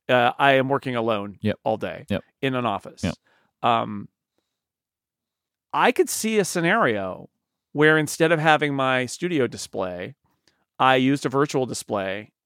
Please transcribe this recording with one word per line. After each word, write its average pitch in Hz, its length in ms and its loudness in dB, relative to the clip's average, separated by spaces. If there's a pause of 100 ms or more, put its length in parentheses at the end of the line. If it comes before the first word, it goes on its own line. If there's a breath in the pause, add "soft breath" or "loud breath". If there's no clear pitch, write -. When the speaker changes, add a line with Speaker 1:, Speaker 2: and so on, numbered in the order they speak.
Speaker 1:
uh, 123 280 4
I 139 160 4
am 131 160 2
working 135 260 -2
alone 104 460 -2
Speaker 2:
Yep. 107 220 -2
Speaker 1:
all 110 140 -2
day 87 320 -10
Speaker 2:
Yep. 98 120 -4 (200)
Speaker 1:
in 131 140 -2
an 123 100 -2
office. - 380 -6
Speaker 2:
Yep. 90 120 -2 (480)
Speaker 1:
Um, 113 460 -2 (1600)
I 175 180 4
could 302 180 0
see 220 300 -2
a 180 60 2
scenario 131 840 -2 (440)
where 156 240 6
instead 160 340 0
of 160 80 2
having 151 340 2
my 131 320 0
studio 147 420 -2
display, 95 680 -8 (640)
I 131 160 4
used 131 300 2
a 139 40 -2
virtual 135 360 0
display 104 640 -6 (140)